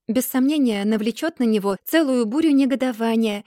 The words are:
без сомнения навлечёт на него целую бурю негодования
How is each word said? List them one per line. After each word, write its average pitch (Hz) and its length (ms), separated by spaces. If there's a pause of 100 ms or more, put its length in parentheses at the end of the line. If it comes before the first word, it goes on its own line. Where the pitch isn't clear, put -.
без 240 180
сомнения 254 600
навлечёт 220 540
на 262 40
него 202 420
целую 262 400
бурю 302 260
негодования 226 960